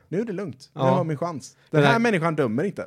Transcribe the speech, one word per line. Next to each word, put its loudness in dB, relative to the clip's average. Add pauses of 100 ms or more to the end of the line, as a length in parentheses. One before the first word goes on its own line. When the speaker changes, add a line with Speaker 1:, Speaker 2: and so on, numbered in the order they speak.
Speaker 1:
"Nu -4
är -4
det -8
lugnt, -10
nu -10
Speaker 2:
Ja. 2
Speaker 1:
har 4
jag -2
min -4
chans." -8 (140)
Den 2
Speaker 2:
Det 6
här 6
Speaker 1:
här 2
människan 0
dömer 0
inte. -6